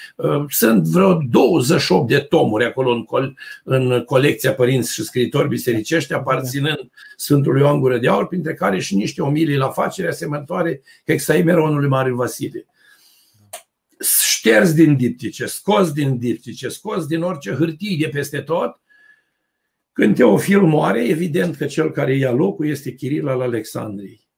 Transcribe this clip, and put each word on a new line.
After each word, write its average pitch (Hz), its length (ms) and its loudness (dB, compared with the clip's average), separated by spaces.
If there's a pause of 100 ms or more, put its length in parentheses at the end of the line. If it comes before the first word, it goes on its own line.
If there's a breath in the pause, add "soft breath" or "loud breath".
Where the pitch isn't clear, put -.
(480 loud breath)
Sunt 220 380 2
vreo 180 280 4 (160)
douăzeci 147 500 4
și - 120 0
opt 131 160 2
de 139 100 2
tomuri 120 460 2
acolo 120 260 -2
în 117 140 -2
col-, 131 320 -4 (280 loud breath)
în 127 420 0
colecția - 480 2
părinți 123 400 0
și - 80 -8
scriitori 139 460 -2
bisericești, 123 640 -2
aparținând 135 800 -4 (260 loud breath)
Sfântului 139 440 2
Ioan 143 200 4
Gură 123 180 2
de 123 100 0
Aur, 196 180 2
printre 165 280 -6
care 190 240 -2
și - 180 -4
niște 185 260 -2
omilii 147 340 0
la 135 120 0
facere 180 400 -4
asemănătoare 160 760 -6 (240 soft breath)
Hexaimeronului 156 800 2
Mare 131 240 0
Vasile. 123 540 -6 (1600 soft breath)
Șters 208 480 4
din 151 220 6
diptice, 120 500 -4
scos 190 460 0
din 139 260 -2
diptice, 117 500 -6
scos 185 380 -8
din 165 160 -4
orice 143 300 -6
hârtie 165 480 -4
de 156 80 -2
peste 139 320 -6
tot. - 400 -4 (1120 soft breath)
Când - 220 2
Teofil 196 460 4
moare, 185 480 2
evident 170 480 -2
că - 80 -6
cel 156 260 -2
care 135 260 -2
ia 131 160 0
locul 156 340 -2
este 139 260 -6
Chiril 151 360 -4
al 127 120 -2
Alexandriei. 110 960 -8